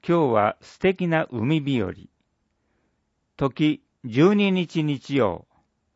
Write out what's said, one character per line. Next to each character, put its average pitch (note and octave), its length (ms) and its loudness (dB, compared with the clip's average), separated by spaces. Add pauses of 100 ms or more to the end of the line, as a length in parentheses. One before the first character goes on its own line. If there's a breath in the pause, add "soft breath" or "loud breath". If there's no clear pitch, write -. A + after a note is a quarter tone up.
今 E3+ 240 0
日 A#2 40 0
は G#2 260 2
素 - 200 -20
敵 F#3 280 0
な D#3+ 240 -2
海 C3+ 300 -2
日 C3+ 200 -2
和。 F2+ 120 -4 (1400)
時、 D3+ 440 -2 (220)
十 C#3+ 300 4
二 G3+ 180 2
日 E3+ 320 -2
日 C#3 320 -4
曜。 F#2+ 320 0 (480)